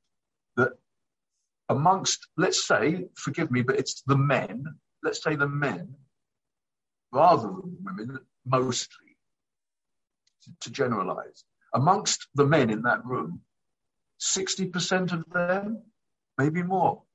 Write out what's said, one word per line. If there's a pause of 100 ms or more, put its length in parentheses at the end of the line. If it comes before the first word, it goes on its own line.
(560)
that (960)
amongst, (120)
let's
say, (100)
forgive
me,
but
it's
the
men, (400)
let's
say
the
men, (1160)
rather
than
women, (280)
mostly, (1300)
to, (100)
to
generalize, (300)
amongst
the
men
in
that
room, (760)
sixty
percent
of
them, (540)
maybe
more, (140)